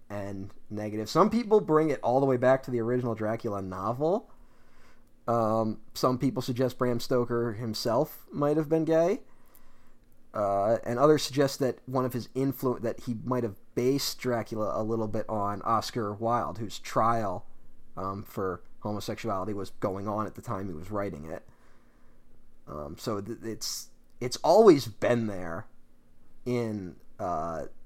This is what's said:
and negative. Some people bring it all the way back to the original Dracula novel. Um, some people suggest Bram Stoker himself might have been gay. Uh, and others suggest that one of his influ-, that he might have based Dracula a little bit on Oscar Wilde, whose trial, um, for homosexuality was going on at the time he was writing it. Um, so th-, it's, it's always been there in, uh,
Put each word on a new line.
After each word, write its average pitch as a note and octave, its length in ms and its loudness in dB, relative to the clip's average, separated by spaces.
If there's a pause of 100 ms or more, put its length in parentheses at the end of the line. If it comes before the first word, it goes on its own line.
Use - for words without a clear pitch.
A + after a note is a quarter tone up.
and G2+ 460 -6 (160)
negative. G#2+ 400 -4
Some F#3 180 6
people G#3+ 320 4
bring D#3 300 4
it - 140 -2
all B2 160 4
the C#3 60 4
way C3 100 6
back B2+ 260 6
to - 80 -8
the B2 100 0
original A#2+ 360 0
Dracula G#2+ 440 -2
novel. A#2 720 -2 (960)
Um, A2+ 540 2 (120)
some B2+ 260 2
people B2+ 220 0
suggest B2+ 380 0
Bram A#2+ 220 2
Stoker A#2+ 540 2
himself A#2 760 -2
might D3 260 2
have D#3 120 0
been D#3+ 160 2
gay. E3 380 4 (1120)
Uh, G2+ 520 2
and A#2+ 160 0
others D3+ 240 8
suggest C3+ 340 2
that B2 280 0
one B2+ 180 0
of B2 80 -2
his A#2+ 160 -4
influ-, C3+ 540 0
that A2+ 180 -2
he A#2+ 240 -4
might B2 180 0
have G2+ 140 -4 (180)
based C3+ 460 2
Dracula A2 500 -2 (100)
a A2 40 0
little A2 240 0
bit G#2 200 -2
on G2+ 340 0
Oscar A2 520 0
Wilde, A2 440 -2
whose G#2+ 200 -8
trial, A2 680 0 (520)
um, G2 260 -4
for F#2 400 -4 (180)
homosexuality G#2 720 -4
was G2 180 -4 (100)
going G2 260 -2
on G#2+ 200 -2
at - 100 -12
the G2+ 60 -12
time G2+ 260 -6
he E2+ 60 -8
was F#2 180 -8
writing F#2+ 360 -4
it. E2 140 -8 (1300)
Um, D2 320 -10
so G#2 200 -4
th-, G#2 220 -8
it's, - 460 -8 (320)
it's B2 240 -4
always E3+ 420 10
been A2+ 400 0
there F2+ 400 -6 (800)
in, A2 480 -2 (240)
uh, E2 460 -2 (220)